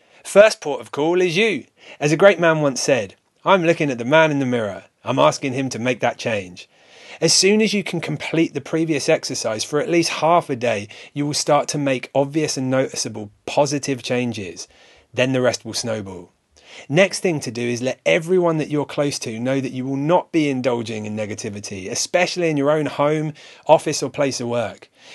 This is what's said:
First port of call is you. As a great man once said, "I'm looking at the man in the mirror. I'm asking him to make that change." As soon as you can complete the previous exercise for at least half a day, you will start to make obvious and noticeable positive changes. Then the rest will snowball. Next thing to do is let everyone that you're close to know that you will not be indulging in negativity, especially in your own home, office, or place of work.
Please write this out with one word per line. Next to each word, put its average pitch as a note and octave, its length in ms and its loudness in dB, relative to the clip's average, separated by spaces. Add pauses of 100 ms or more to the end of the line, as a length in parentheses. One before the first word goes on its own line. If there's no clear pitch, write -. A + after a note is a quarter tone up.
(240)
First G#3 380 6
port C#3 180 -4
of A2+ 100 -16
call E3+ 300 0
is F3+ 160 0
you. G#3+ 300 0 (340)
As D3 120 2
a D#3+ 40 4
great F#3 240 6
man D#3+ 220 4
once C#3 180 0
said, A2 360 0 (280)
"I'm F3+ 200 4
looking E3 260 2
at A#2+ 80 -4
the A#2 60 -6
man D#3 260 4
in C#3+ 80 0
the C3+ 80 0
mirror. A2 380 -2 (180)
I'm B2 160 -2
asking C#3+ 360 2
him C3+ 160 -4
to A2+ 100 -8
make B2 180 -2
that A#2+ 180 -2
change." F#2+ 520 -6 (520)
As D#3+ 140 2
soon G3+ 260 4
as F#3+ 140 2
you G3+ 80 0
can - 180 -6
complete - 540 -2
the C#3+ 60 -4
previous D#3+ 480 -2
exercise A#2 560 -2
for D3 160 -2
at C#3+ 100 -4
least E3+ 300 0
half E3 280 4
a D3 60 -4
day, A2 320 -2 (260)
you C#3+ 140 -4
will D3 80 -4
start D3 360 2
to - 60 -4
make C#3 380 -2
obvious C#3+ 420 0
and C3 140 -4
noticeable A#2 640 -4 (120)
positive C#3 560 0
changes. A2+ 680 -4 (440)
Then B2+ 200 0
the C3 80 2
rest A#2+ 240 0
will A2+ 100 -10
snowball. G2 560 -8 (580)
Next F3+ 300 2
thing E3 220 -2
to - 100 -8
do A#2 120 -6
is A#2+ 200 -2
let B2+ 240 -4
everyone E3+ 520 2
that D3+ 120 -4
you're D3 140 0
close C#3+ 340 -2
to A2+ 220 -8
know C3 200 0
that C3 120 -6
you B2+ 120 -6
will C3+ 120 -4
not D3+ 340 0
be D3+ 180 2
indulging A#2+ 560 -2
in G#2+ 120 -6
negativity, G#2 760 -8
especially F3 580 0
in D#3 80 0
your C#3 140 2
own D#3 160 0
home, D3+ 460 0 (340)
office, D3+ 380 4
or C#3 40 -4
place C3+ 320 -2
of A#2+ 60 -4
work. A#2 420 -4 (260)